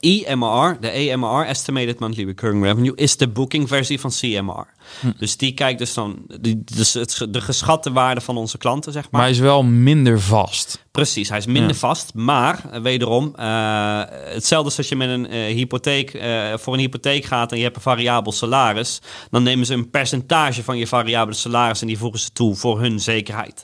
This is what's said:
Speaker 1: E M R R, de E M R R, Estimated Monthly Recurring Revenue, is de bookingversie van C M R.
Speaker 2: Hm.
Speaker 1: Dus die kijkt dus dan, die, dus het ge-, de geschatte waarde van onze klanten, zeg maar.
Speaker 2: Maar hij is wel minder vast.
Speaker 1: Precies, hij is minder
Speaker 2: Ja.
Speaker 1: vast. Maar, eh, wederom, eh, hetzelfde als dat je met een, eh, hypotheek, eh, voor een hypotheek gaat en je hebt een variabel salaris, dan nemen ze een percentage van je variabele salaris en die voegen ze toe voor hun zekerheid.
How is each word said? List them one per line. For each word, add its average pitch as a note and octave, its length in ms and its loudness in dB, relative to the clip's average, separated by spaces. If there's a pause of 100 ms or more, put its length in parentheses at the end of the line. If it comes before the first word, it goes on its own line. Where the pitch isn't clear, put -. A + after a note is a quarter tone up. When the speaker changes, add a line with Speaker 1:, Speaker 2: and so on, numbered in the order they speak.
Speaker 1:
E F3 340 2
M B2 100 0
R A#2+ 260 4
R, E3 100 -4
de A2 180 -4
E C#3 180 0
M B2+ 80 -2
R A#2 180 0
R, D#3 40 -2
Estimated B2+ 520 -2
Monthly A2 260 -4
Recurring G2+ 400 0
Revenue, A#2 300 4
is C#3+ 220 2
de C3 120 2
bookingversie C3+ 720 0
van B2 100 -4
C - 120 -4
M G2+ 280 -2
R. G2+ 160 -10 (340)
Speaker 2:
Hm. B2+ 180 0
Speaker 1:
Dus - 180 -4
die C3 160 0
kijkt C3 260 0
dus A#2+ 160 -4
dan, G#2 240 -4 (220)
die, A2+ 240 0
dus A2 300 0
het A#2 200 -4
ge-, A2 160 -6
de A#2 100 -2
geschatte D3+ 520 0
waarde B2+ 280 2
van B2 160 -4
onze A2+ 220 -6
klanten, C#3+ 340 -2
zeg D3 100 -6
maar. - 100 -16
Speaker 2:
Maar A#2+ 80 4
hij B2+ 100 4
is B2 80 4
wel C#3 240 6
minder B2 580 6
vast. - 680 0
Speaker 1:
Precies, A2+ 380 -2
hij G#2 100 -2
is G#2 80 -4
minder A#2 240 2
Speaker 2:
Ja. C#3 80 0
Speaker 1:
vast. - 360 -2
Maar, B2+ 560 0
eh, A2+ 100 -10
wederom, B2 560 0
eh, G#2+ 760 0
hetzelfde F2+ 540 0
als C#3+ 120 -4
dat C#3+ 120 -4
je D3 80 -2
met C3 120 0
een, B2 200 -2
eh, A2 260 -4
hypotheek, C3 600 -2
eh, A2+ 420 -4
voor B2+ 180 -6
een C3 60 0
hypotheek C3+ 440 -2
gaat A#2+ 280 -2
en A#2+ 60 -4
je A2+ 60 0
hebt A#2+ 120 -4
een - 60 -14
variabel A#2+ 500 0
salaris, A#2+ 680 0 (300)
dan A#2+ 120 2
nemen B2 240 2
ze C3 80 -2
een - 160 -4
percentage C3+ 720 0
van B2 160 -4
je A#2 80 -2
variabele A2+ 500 0
salaris A#2+ 440 0
en A2+ 60 -6
die A2 120 -4
voegen A2 220 -6
ze - 120 -6
toe G#2+ 220 2
voor G#2+ 260 0
hun A2+ 200 0
zekerheid. G#2+ 640 -4